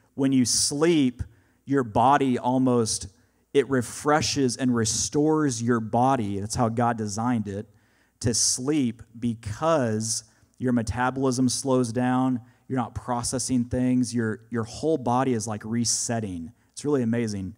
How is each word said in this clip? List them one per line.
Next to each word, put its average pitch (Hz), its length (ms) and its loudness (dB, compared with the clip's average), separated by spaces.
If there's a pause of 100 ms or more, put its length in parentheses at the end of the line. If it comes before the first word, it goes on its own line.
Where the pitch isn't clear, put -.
(140)
when 135 180 0
you 131 120 4
sleep, 143 800 2 (420)
your 135 200 2
body 127 520 4
almost, 123 720 0 (480)
it 127 160 4
refreshes 135 840 0
and 127 180 0
restores 147 880 0
your 120 160 2
body. 110 640 0
That's 104 160 -6
how 123 120 2
God 117 280 0
designed 110 500 -2
it, 101 220 -8 (520)
to 120 140 0
sleep, 131 680 0 (160)
because 113 1080 -2 (340)
your 123 140 0
metabolism 127 760 0
slows 127 440 0
down, 127 480 0 (260)
you're 131 120 -4
not 113 180 -6
processing 120 680 -2
things, 127 480 0
your, 113 280 -2 (100)
your 117 140 -2
whole 151 340 -2
body 123 360 0
is, 110 120 -4
like, 107 180 -8
resetting. 110 880 -4 (200)
It's - 120 -12
really 143 180 2
amazing. 107 560 -2